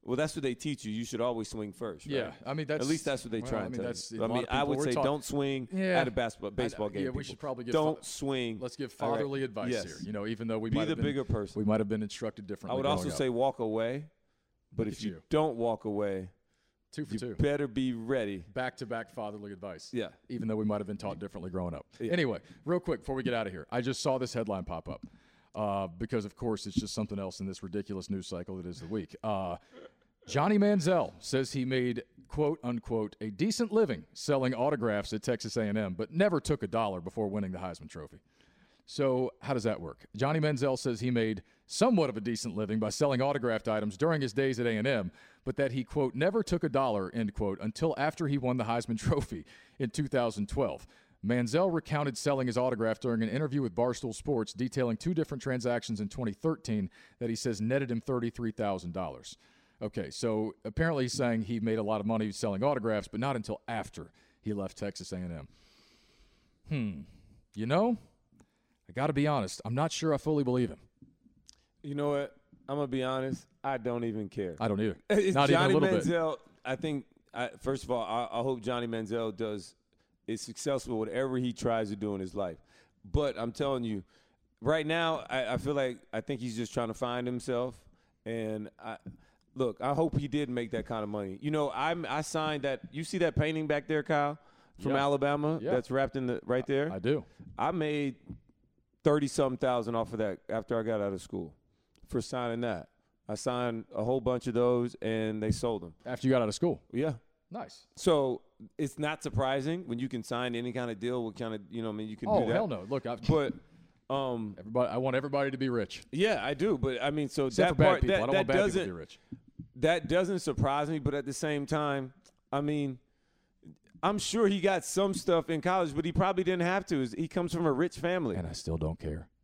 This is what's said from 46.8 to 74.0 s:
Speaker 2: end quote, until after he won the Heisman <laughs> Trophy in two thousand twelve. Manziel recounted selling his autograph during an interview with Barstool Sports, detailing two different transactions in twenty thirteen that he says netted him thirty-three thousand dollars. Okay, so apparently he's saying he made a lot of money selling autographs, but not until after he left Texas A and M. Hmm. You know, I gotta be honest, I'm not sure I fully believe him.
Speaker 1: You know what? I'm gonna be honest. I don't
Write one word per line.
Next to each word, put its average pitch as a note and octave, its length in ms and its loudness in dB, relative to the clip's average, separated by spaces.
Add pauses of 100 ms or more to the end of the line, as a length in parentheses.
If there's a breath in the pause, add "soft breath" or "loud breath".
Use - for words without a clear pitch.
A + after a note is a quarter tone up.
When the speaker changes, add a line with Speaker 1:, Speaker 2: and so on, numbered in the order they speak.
Speaker 2:
end G#2+ 200 -2
quote, G2 280 -2
until C#3 360 0
after D3+ 300 0
he C#3+ 100 2
won B2+ 200 0
the A2+ 80 0
Heisman A#2 340 0
<laughs> - 0 -
Trophy C#3 440 0 (360 loud breath)
in B2+ 100 0
two C#3+ 180 -2
thousand A#2 420 2
twelve. G#2 360 -2 (400 soft breath)
Manziel B2 460 2
recounted D3 460 -2
selling C3+ 300 2
his A#2 100 0
autograph A2+ 420 2
during A#2 220 0
an A2 80 0
interview C#3 320 0
with G#2+ 140 -2
Barstool A#2+ 400 0
Sports, A#2+ 380 -2
detailing B2 440 0
two F3 160 0
different D3+ 300 -2
transactions A#2+ 580 0
in G2+ 80 -2
twenty A#2+ 240 -4
thirteen G#2+ 560 0 (300 loud breath)
that A#2+ 100 -2
he A#2 60 0
says G#2+ 260 -2
netted B2 300 2
him A2+ 100 0
thirty-three A#2 500 -2
thousand F#2+ 420 -2
dollars. D#2 440 -8 (440 soft breath)
Okay, G#2 280 -4
so A2 440 0 (120)
apparently D3 400 0
he's A#2+ 80 -4
saying A#2 300 0
he A2+ 160 -2
made A2 200 2
a G#2+ 40 0
lot G#2+ 180 0
of G2+ 60 0
money A2 240 0
selling G2+ 320 -2
autographs, A2+ 440 0
but A2 120 -6
not C3 160 0
until A2 320 -4
after A2+ 440 -6 (300 soft breath)
he G#2+ 120 -4
left G2 240 -4
Texas G2 340 -8
A F#2+ 40 -6
and F2+ 160 -6
M. D2+ 160 -10 (1200 soft breath)
Hmm. A#2+ 220 -2 (640 soft breath)
You G#2+ 100 -4
know, G3 320 4 (920 soft breath)
I F2 40 -18
gotta D3 200 2
be C#3+ 140 4
honest, B2 380 0
I'm A#2 100 -2
not D#3 160 2
sure D#3+ 220 2
I C#3 40 4
fully D3 260 2
believe B2 260 4
him. - 100 -10 (1040)
Speaker 1:
You C#3+ 120 -6
know D3 160 2
what? C#3+ 240 0 (340)
I'm C#3+ 80 -2
gonna C#3+ 100 0
be B2+ 160 0
honest. C3 420 -2 (180)
I C3+ 140 -2
don't A#2+ 280 -2